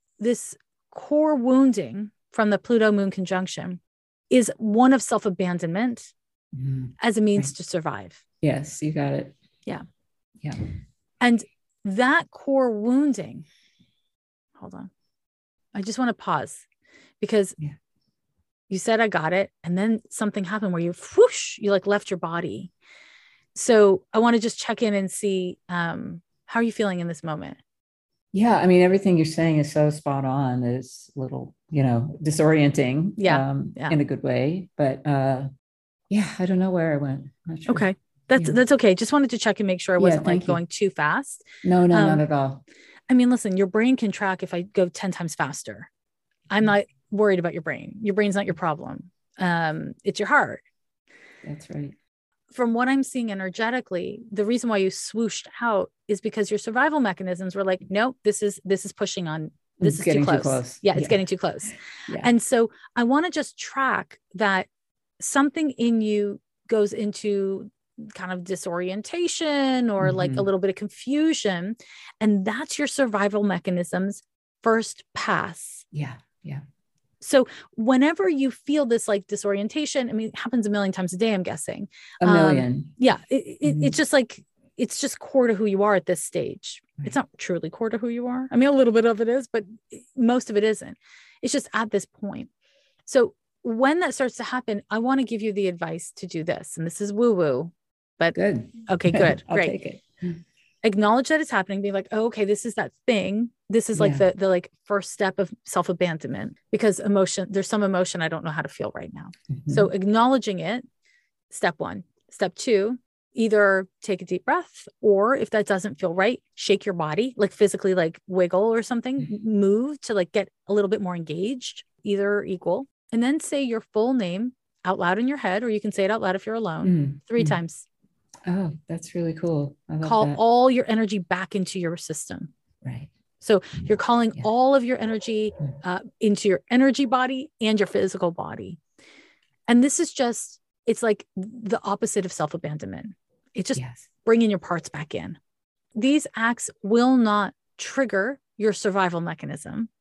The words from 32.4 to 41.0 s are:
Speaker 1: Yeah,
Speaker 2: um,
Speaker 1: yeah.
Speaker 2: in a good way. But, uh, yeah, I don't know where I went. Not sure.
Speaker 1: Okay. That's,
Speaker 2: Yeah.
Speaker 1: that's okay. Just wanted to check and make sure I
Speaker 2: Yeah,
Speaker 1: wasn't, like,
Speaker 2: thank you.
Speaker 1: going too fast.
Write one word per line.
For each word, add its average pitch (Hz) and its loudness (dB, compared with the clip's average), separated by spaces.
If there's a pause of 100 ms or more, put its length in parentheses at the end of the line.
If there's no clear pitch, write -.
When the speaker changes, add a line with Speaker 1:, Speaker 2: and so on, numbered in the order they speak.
Speaker 1:
Yeah, 156 2
Speaker 2:
um, 139 -4
Speaker 1:
yeah. 151 -6
Speaker 2:
in 156 2
a 143 2
good 123 -6
way. 135 -2
But, 139 -2
uh, 135 0 (600)
yeah, 202 -2
I 185 -2
don't 185 2
know 190 2
where 165 0
I 143 0
went. 139 -6 (180)
Not 160 -10
sure. - -2
Speaker 1:
Okay. 196 0 (320)
That's, 202 4
Speaker 2:
Yeah. 151 0
Speaker 1:
that's 247 6
okay. 214 6
Just 220 -2
wanted 277 4
to 233 -4
check 214 0
and 208 0
make 185 -2
sure 185 0
I - 6
Speaker 2:
Yeah, 180 4
Speaker 1:
wasn't, 170 4
like, 175 4
Speaker 2:
thank 180 0
you. - -10
Speaker 1:
going 170 0
too - -2
fast. 165 -2 (200)